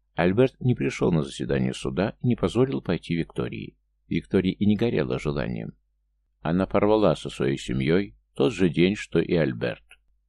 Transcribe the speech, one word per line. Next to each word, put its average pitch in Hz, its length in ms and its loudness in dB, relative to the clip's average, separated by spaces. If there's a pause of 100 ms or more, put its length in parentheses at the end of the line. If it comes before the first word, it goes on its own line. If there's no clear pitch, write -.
(140)
Альберт 101 440 2
не 123 160 2
пришёл 135 380 -2
на 80 100 2
заседание 65 520 -2
суда 87 480 -4
и 123 60 0
не 120 60 4
позволил 127 460 0
пойти - 340 -4
Виктории. - 640 -6 (320)
Виктория 90 460 0
и - 100 -2
не 104 100 4
горела 87 440 0
желанием. 60 560 -6 (680)
Она 90 240 0
порвала 101 480 4
со 71 160 -10
своей 67 260 -2
семьёй 69 600 -2 (160)
в - 40 -20
тот 135 160 2
же 92 160 2
день, 92 280 2
что - 240 -2
и - 140 0
Альберт. 62 500 -2 (440)